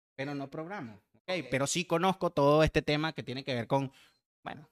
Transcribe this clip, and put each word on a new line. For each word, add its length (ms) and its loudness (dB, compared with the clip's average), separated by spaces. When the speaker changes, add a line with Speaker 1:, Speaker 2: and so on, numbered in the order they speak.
Speaker 1:
pero 180 -6
no 160 -8
programo, 500 -10
¿ok? 80 -20
Speaker 2:
Ok. 100 -10
Speaker 1:
Pero 160 0
sí 180 -2
conozco 460 0
todo 320 6
este 200 4
tema 300 0
que 100 -10
tiene 220 -8
que 100 -4
ver 120 -2
con, 260 0
bueno, 280 -14